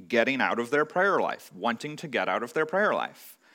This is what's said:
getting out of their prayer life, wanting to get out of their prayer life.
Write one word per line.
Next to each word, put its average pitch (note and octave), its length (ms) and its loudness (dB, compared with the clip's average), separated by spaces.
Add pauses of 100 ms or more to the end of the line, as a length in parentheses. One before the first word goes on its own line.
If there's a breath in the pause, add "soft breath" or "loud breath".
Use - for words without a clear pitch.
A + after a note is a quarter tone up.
getting A#2+ 320 2
out G2+ 180 2
of A#2 120 -2
their D3 140 4
prayer F3+ 360 2
life, - 320 -4
wanting A#2 460 -4
to E3 100 -12
get G2 200 -2
out G2+ 140 0
of B2 100 -8
their D#3 140 0
prayer F#3 280 2
life. - 420 -6 (180 soft breath)